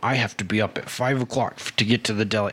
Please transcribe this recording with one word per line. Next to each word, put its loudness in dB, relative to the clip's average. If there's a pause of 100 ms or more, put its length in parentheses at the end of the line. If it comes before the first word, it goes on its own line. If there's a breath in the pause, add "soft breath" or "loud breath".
I 0
have 0
to -4
be 0
up 0
at -8
five 0
o'clock -2
f-, -10
to 2
get 4
to 0
the 2
deli. 0